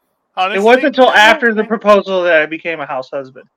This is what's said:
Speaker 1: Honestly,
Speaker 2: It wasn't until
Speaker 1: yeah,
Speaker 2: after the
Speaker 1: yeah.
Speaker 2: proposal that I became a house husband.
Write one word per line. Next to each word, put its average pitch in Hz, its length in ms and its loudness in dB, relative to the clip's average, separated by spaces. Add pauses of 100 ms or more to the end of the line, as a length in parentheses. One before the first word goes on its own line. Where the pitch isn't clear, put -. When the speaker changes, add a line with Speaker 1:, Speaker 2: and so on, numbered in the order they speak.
(360)
Speaker 1:
Honestly, 190 260 -4
Speaker 2:
It 208 40 0
wasn't 254 220 4
until 262 180 2
Speaker 1:
yeah, 240 80 4
Speaker 2:
after 220 400 2
the 214 80 -2
Speaker 1:
yeah. 214 60 -10
Speaker 2:
proposal 202 560 0
that 170 180 2
I 151 60 -4
became 160 320 -10
a 139 80 -10
house 131 240 -10
husband. 135 340 -14 (120)